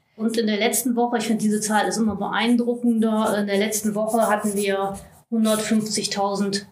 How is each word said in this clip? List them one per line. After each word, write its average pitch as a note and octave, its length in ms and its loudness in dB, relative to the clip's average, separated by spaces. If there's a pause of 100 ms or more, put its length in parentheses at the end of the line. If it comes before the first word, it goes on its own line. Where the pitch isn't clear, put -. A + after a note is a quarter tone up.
(160)
Und A3 200 -2
in A3+ 100 0
der G#3+ 120 0
letzten A#3 360 0
Woche, A#3+ 240 0
ich A3 60 -2
finde, A3 180 0
diese G#3 180 2
Zahl G#3 280 0
ist F#3+ 80 -2
immer A3 180 0
beeindruckender, A3 1300 0
in G3+ 80 -2
der G3 100 0
letzten G#3+ 380 -2
Woche A3 320 0
hatten G#3 260 0
wir G3 400 -2 (380)
hundertfünfzigtausend G#3 1400 0